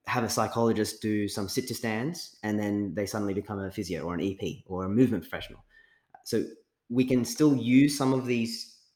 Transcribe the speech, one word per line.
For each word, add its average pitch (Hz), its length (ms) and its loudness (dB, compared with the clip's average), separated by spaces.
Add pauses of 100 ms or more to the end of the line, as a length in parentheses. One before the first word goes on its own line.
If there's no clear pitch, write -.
have 123 160 0
a 113 60 0
psychologist 110 720 0
do 104 240 0
some 98 200 -4
sit 127 200 -4
to 113 80 -6
stands 120 680 -6
and 107 180 -2
then 104 360 -2
they 101 100 -2
suddenly 101 300 -4
become 101 240 -6
a 95 120 -6
physio 87 300 -6
or 87 140 -4
an 82 60 -4
E 98 120 0
P 92 320 -8
or 92 200 -6
a 95 40 -2
movement 110 320 4
professional. - 420 -12 (600)
So 104 220 -2 (440)
we 127 160 2
can 127 180 2
still 147 320 4
use 127 400 6
some 131 160 2
of 127 140 2
these 117 520 -2 (180)